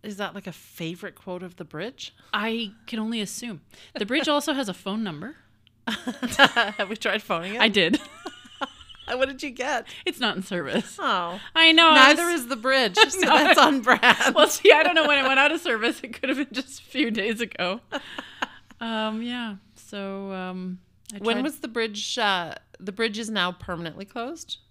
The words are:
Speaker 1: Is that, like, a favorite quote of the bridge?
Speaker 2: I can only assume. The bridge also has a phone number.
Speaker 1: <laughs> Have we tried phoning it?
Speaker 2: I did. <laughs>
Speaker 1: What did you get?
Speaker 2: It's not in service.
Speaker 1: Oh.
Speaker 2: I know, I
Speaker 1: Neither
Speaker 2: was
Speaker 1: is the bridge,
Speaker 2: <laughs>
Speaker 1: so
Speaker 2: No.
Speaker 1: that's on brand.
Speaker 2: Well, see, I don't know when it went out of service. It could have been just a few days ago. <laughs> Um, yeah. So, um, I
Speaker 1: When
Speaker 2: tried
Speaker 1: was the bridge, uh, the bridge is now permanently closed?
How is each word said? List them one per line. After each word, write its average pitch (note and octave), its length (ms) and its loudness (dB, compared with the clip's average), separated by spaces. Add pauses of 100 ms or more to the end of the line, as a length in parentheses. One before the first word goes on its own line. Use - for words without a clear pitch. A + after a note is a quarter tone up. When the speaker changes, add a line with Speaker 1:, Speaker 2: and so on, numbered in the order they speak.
Speaker 1:
Is G3+ 160 -14
that, F#3 160 -8
like, G3 120 -14
a F3 60 -12
favorite E3+ 600 -12
quote F3+ 280 -12
of F3+ 140 -16
the E3+ 80 -14
bridge? F3+ 500 -12 (200)
Speaker 2:
I A3 380 -4 (140)
can A3+ 120 -8
only A3 220 -6
assume. G#3 420 -10 (320)
The G#3 120 -6
bridge C4+ 220 -2
also D4 240 0
has C4+ 160 -4
a F3+ 60 -6
phone G#3 280 -6
number. F#3 340 -10 (260)
Speaker 1:
<laughs> - 260 -14
Have A#3 1000 0
we A3 60 -6
tried G#3 260 -4
phoning F#3 320 -6
it? A#3 60 -4
Speaker 2:
I A3 80 4
did. G3+ 360 2
<laughs> - 60 -20 (1000)
Speaker 1:
What C4 200 -2
did C4 120 -12
you D4 100 -8
get? B3+ 360 -6 (180)
Speaker 2:
It's - 140 -6
not A3 180 -2
in F#3 60 -6
service. F3 560 -4
Speaker 1:
Oh. F#3+ 400 -2 (160)
Speaker 2:
I E4 160 8
know, E4 200 8
I D#4 40 8 (180)
Speaker 1:
Neither E4 140 2
Speaker 2:
was E4+ 140 0
Speaker 1:
is A#3+ 80 -10
the B3+ 80 -4
bridge, B3 400 0
Speaker 2:
<laughs> A4 120 6
Speaker 1:
so F#4+ 120 -6
Speaker 2:
No. D4+ 80 2 (100)
Speaker 1:
that's D#4+ 180 6
on C#4+ 240 6
brand. A#3 540 4
Speaker 2:
Well, G4 140 6
see, - 240 6
I D4+ 100 8
don't F4 140 4
know D#4 100 4
when D4 180 4
it C4 40 2
went C4+ 100 2
out D4 140 4
of D#4+ 80 -4
service. A#3 420 -2
It A#3 180 -12
could C4+ 80 -4
have C4+ 100 -2
been C#4+ 120 -6
just B3+ 300 -12
a - 20 -20
few B3+ 300 -4
days A3 280 -4
ago. F#3+ 400 -6 (120)
<laughs> C#4 80 -6 (800)
Um, A3 420 -6
yeah. A#3+ 320 -8 (220)
So, G3 560 -10
um, F#3 480 -10 (340)
I G3+ 40 -14
Speaker 1:
When A3+ 180 -2
Speaker 2:
tried B3 80 -2
Speaker 1:
was D4+ 160 -6
the D4+ 80 -10
bridge, A3 500 -6
uh, F#3+ 360 0 (260)
the F#3 120 -10
bridge G#3+ 260 -4
is A3+ 120 -6
now F#3 220 0
permanently E3+ 520 -10
closed? B3+ 540 -12 (120)